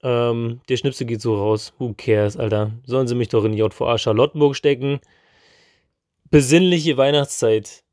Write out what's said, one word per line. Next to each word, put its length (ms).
Ähm, 680
der 80
Schnipsel 280
geht 160
so 140
raus. 420
Who 200
cares, 400
Alter? 340
Sollen 220
sie 80
mich 120
doch 160
in 80
die 60
J 160
V 140
A 100
Charlottenburg 580
stecken? 460
Besinnliche 680
Weihnachtszeit. 960